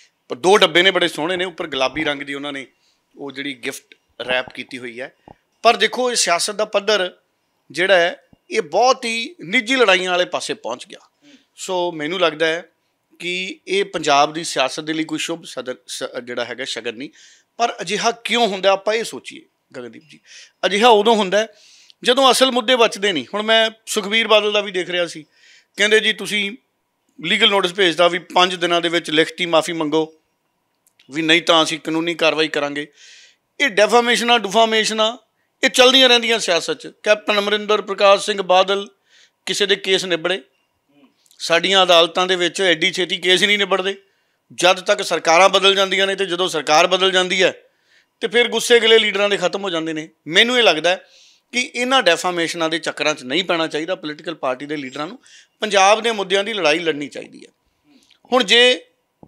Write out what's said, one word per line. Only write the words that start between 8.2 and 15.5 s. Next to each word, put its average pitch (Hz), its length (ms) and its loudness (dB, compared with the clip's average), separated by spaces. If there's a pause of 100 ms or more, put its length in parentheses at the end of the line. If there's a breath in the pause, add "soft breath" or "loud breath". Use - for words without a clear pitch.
ਇਹ 220 120 -2
ਬਹੁਤ 233 420 0
ਹੀ 233 300 -6 (100)
ਨਿੱਜੀ 220 320 -2
ਲੜਾਈਆਂ 185 340 2
ਵਾਲੇ 180 140 0
ਪਾਸੇ 143 300 -6
ਪਹੁੰਚ 120 320 -10
ਗਿਆ। - 120 -20 (580 soft breath)
ਸੋ 175 360 -4
ਮੈਨੂੰ 160 280 -6
ਲੱਗਦਾ 160 260 0
ਹੈ 165 220 -4 (500)
ਕਿ 180 400 -6 (100)
ਇਹ 190 160 0
ਪੰਜਾਬ 151 480 0
ਦੀ 165 120 -10
ਸਿਆਸਤ 139 360 -4
ਦੇ 156 120 -8
ਲਈ 160 120 -4
ਕੋਈ 156 140 -8
ਸ਼ੁਭ 165 260 -8
ਸਦਰ-, 127 320 -12 (100)